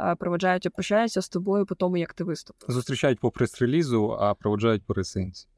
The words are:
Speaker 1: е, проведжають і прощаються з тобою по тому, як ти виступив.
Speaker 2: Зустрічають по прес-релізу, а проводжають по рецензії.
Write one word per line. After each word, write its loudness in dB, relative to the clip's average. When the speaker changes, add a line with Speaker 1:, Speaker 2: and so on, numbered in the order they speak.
Speaker 1:
е, 0
проведжають 0
і 0
прощаються 0
з -8
тобою 0
по -6
тому, 0
як -4
ти -6
виступив. -8
Speaker 2:
Зустрічають 0
по 2
прес-релізу, 2
а 2
проводжають 0
по -2
рецензії. -6